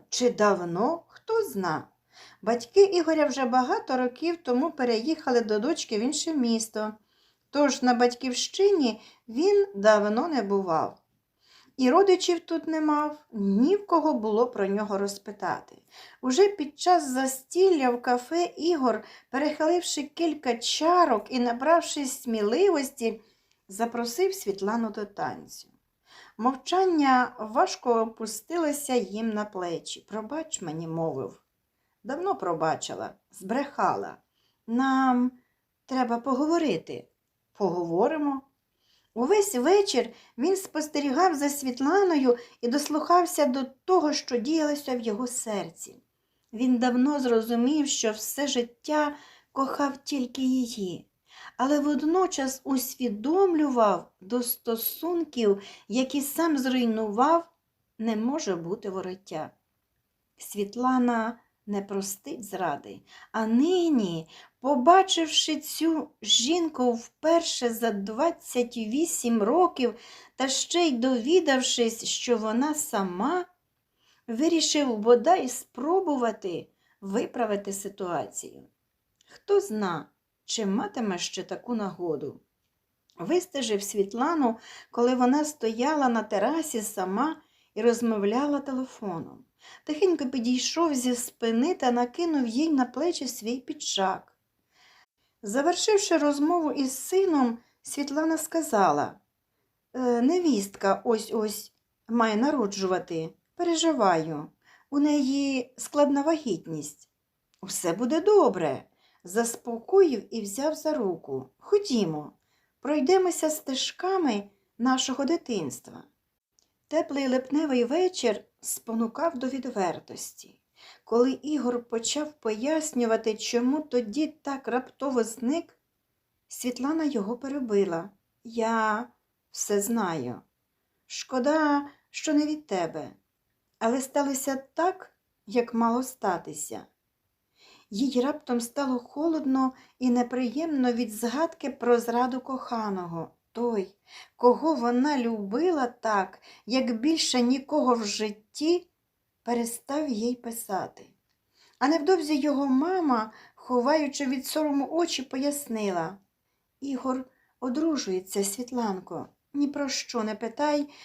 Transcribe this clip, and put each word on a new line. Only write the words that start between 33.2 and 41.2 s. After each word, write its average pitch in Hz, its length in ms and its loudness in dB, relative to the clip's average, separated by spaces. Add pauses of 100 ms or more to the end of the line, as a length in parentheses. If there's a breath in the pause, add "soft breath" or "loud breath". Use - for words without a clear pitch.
збрехала. 190 840 -4 (500)
Нам 254 640 2 (540 soft breath)
треба 240 320 -2
поговорити». 262 880 -2 (460)
«Поговоримо». 208 880 0 (720)
Увесь 359 420 2
вечір 302 540 2 (280 loud breath)
він 339 180 0
спостерігав 302 800 0